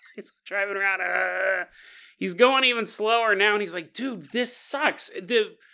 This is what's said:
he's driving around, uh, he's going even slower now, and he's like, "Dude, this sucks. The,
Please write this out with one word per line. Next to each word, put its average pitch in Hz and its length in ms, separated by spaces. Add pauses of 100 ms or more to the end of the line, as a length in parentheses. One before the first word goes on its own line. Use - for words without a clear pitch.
(160)
he's - 160 (140)
driving 196 300
around, 196 260
uh, 185 640 (520)
he's 190 180
going 262 300
even 233 220
slower 220 480
now, 208 180
and 208 80
he's 175 140
like, 170 180
"Dude, 220 400
this 240 240
sucks. - 540
The, 196 460 (180)